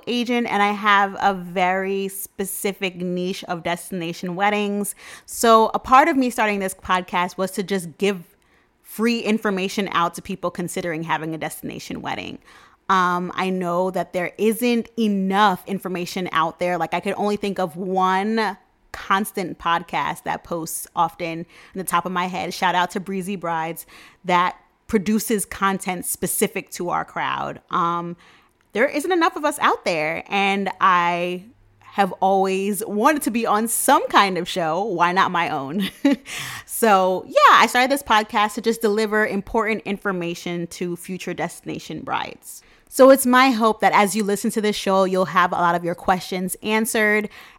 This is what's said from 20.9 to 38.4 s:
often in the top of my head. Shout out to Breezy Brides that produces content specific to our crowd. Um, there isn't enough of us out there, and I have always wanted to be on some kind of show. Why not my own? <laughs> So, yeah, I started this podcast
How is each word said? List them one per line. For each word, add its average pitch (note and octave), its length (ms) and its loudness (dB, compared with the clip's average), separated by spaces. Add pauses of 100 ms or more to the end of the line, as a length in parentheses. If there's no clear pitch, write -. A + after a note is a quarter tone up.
often E3 440 -2
in E3+ 60 -10 (280)
the F#3+ 100 -6
top E3+ 220 0
of F#3 60 -6
my F3+ 160 -2
head. F3 260 -6
Shout F3 220 0
out F3+ 160 0
to G#3 80 -6
Breezy F#3+ 360 -6
Brides E3 520 -6 (380)
that F3 320 2 (280)
produces G#3+ 580 0
content F#3 640 -2
specific - 640 -4
to F3 180 -6
our D#3 140 0
crowd. C#3+ 580 -4 (100)
Um, E3+ 440 -2 (580)
there A#3 140 4
isn't D#4+ 240 -2
enough F4+ 240 2
of D4+ 80 -8
us D4 140 -2
out D#4+ 280 0
there, D#3+ 420 -2
and G3 420 0 (100)
I F3 680 2 (340)
have G3 340 -2
always F#3+ 720 0
wanted B3+ 380 2
to C4+ 80 -2
be A3+ 160 -2
on A3 200 2
some D#4 400 2
kind G3 300 4
of E3+ 100 -2
show. E3+ 360 -2
Why F3 300 2
not F3+ 180 4
my E3+ 180 0
own? D#3 400 -4 (140)
<laughs> C#4+ 160 4 (640)
So, F#3+ 420 4
yeah, - 100 -2 (160)
I - 160 8
started B3 220 2
this C#4 140 -2
podcast G#3+ 520 0